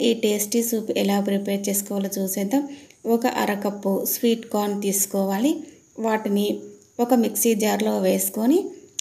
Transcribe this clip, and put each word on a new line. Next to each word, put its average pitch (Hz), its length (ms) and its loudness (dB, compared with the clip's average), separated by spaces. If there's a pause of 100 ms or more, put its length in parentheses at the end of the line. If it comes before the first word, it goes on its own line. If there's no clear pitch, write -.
ఈ 233 140 4
టేస్టీ 214 460 0
సూప్ 226 320 -4
ఎలా 196 260 2
ప్రిపేర్ 202 440 -2
చేసుకోవాలో 202 480 -4
చూసేద్దాం. 196 500 -2 (420)
ఒక 233 220 2 (100)
అరకప్పు 202 580 -2 (120)
స్వీట్ 226 400 0
కార్న్ 208 340 -2
తీసుకోవాలి. 196 720 0 (440)
వాటిని 214 480 0 (520)
ఒక 240 160 4
మిక్సీ 233 400 2
జార్‌లో 214 460 0
వేసుకొని 202 600 2 (400)